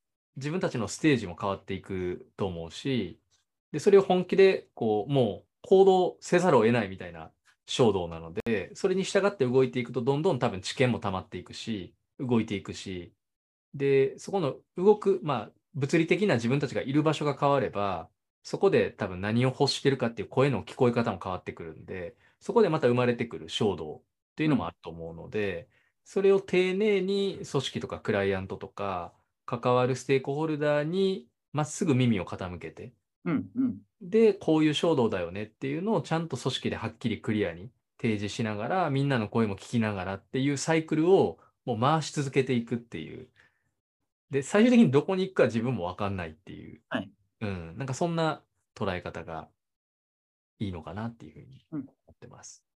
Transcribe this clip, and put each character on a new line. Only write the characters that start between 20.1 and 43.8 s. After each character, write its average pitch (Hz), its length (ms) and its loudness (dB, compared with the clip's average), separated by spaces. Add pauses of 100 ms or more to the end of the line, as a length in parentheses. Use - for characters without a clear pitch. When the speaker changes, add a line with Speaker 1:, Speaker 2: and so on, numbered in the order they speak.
Speaker 1:
て - 80 -6
い - 40 -12
う - 20 -16
声 180 220 2
の 117 140 -2
聞 - 120 -16
こ 123 120 4
え 120 40 4
方 117 200 0
も 92 100 -8
変 95 100 -6
わ 90 60 -6
っ - 60 -20
て - 80 -10
く 85 120 -16
る 80 100 -12
ん 87 100 -20
で、 87 300 -12 (260)
そ - 140 -6
こ 233 80 6
で 185 60 4
ま 156 120 0
た 123 80 4
生 120 60 4
ま 123 120 2
れ 120 80 2
て 117 120 -4
く 82 120 -12
る 80 100 -16
衝 98 280 0
動 76 200 -10
っ - 40 -20 (360)
て 151 80 -2
い - 20 0
う 151 40 2
の 135 60 4
も 95 100 -2
あ 87 40 -8
る - 120 -14
と 85 80 -12
思 82 220 -12
う - 20 -14
の 82 140 -14
で、 101 300 -4
Speaker 2:
う 85 40 -12
ん。 - 40 -20 (380)
Speaker 1:
そ - 180 -4
れ 196 100 6
を 190 80 4
丁 185 340 0
寧 202 280 2
に 196 380 -2 (100)
組 139 120 0
織 - 180 -8
と 101 80 -6
か - 100 -8
ク - 140 -2
ラ 101 120 2
イ 98 100 2
ア 92 60 -2
ン 95 60 -8
ト 95 100 -10
と - 120 -12
か、 92 440 -8 (320)
関 123 300 0
わ 127 120 4
る 127 100 -2
ス - 80 -12
テ 135 140 2
ー 131 60 -6
ク 139 80 -4
ホ 151 140 -2
ル 156 120 -4
ダ 147 220 0
ー - 40 0
に 190 420 -2 (260)
ま 147 120 0
っ - 20 -4
す - 180 -6
ぐ 147 100 4
耳 120 260 4
を 85 40 -4
傾 87 340 -8
け 80 120 -12
て、 - 220 -16 (320)
Speaker 2:
う 175 80 -2
ん - 140 -2 (100)
う 131 80 2
ん。 120 120 -2 (240)
Speaker 1:
で、 208 340 4
こ 160 240 2
う 156 60 4
い 151 60 4
う 143 40 0
衝 165 220 2
動 117 120 4
だ 98 120 -2
よ 85 100 -6
ね 104 140 -8
っ - 20 -10
て - 220 -10
い 147 100 -6
う 175 40 -6
の 220 120 0
を 156 80 0
ち - 100 -10
ゃ 160 60 2
ん 165 100 -4
と 131 80 -6
組 131 160 -4
織 - 180 -4
で 92 60 -4
は 113 120 -6
っ - 80 -12
き - 120 -4
り 101 120 -4
ク 113 120 -4
リ 104 140 0
ア 85 60 -4
に 87 180 -14 (300)
提 110 180 0
示 101 160 -6
し 120 100 -4
な 107 120 -4
が 107 120 -6
ら、 175 220 0
み 135 120 0
ん 143 60 0
な 131 100 2
の 104 100 -2
声 113 180 2
も 98 100 -4
聞 - 140 -16
き 120 100 0
な 107 140 0
が 92 100 -4
ら 98 100 -4
っ - 80 -10
て - 160 -6
い 135 140 0
う 139 40 -4
サ 160 180 -2
イ 160 120 0
ク 156 100 -2
ル 160 140 4
を 127 280 4 (260)
も 156 100 -2
う 110 60 -4
回 151 220 2
し - 100 -10
続 139 180 -4
け 135 140 2
て 131 100 -2
い 117 100 0
く 120 120 -4
っ - 20 -4
て 85 220 -12
い 78 200 -14
う。 78 80 -20 (1000)